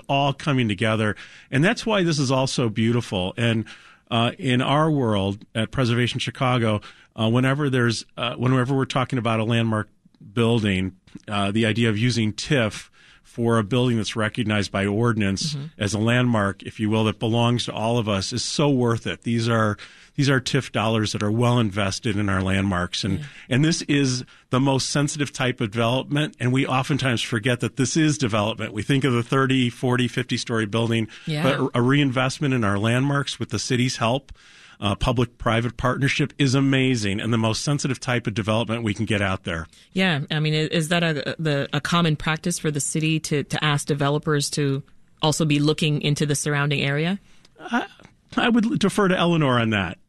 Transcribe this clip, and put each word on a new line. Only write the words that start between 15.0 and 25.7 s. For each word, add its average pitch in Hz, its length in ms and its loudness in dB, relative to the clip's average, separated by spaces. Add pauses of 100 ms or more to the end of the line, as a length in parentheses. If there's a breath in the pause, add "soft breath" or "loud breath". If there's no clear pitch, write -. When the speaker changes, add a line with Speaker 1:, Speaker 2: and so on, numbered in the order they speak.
Speaker 2:
Mm-hmm. 143 120 -8 (120)
Speaker 1:
as 104 160 -2
a 104 60 0
landmark, 117 640 2
if - 160 -10
you 107 100 0
will, 110 160 2
that 107 140 -2
belongs 117 460 2
to - 80 -8
all 113 240 0
of 110 100 0
us 98 240 -2
is 117 120 -4
so 147 260 0
worth 120 360 2
it. 95 180 -8
These 117 260 0
are, 110 280 2 (380 loud breath)
these 139 140 2
are 135 100 4
tif - 320 -2
dollars 113 400 0
that 85 100 -4
are 104 100 0
well 120 280 2
invested 101 560 -2
in 104 140 0
our 95 120 0
landmarks. 95 600 0
And, 98 160 -2
Speaker 2:
Yeah. - 60 -8 (240 loud breath)
Speaker 1:
and 135 160 2
this 170 180 0
is 131 400 0 (280 loud breath)
the 127 100 2
most 135 280 0
sensitive 147 440 -2
type 127 260 -2
of 110 120 -2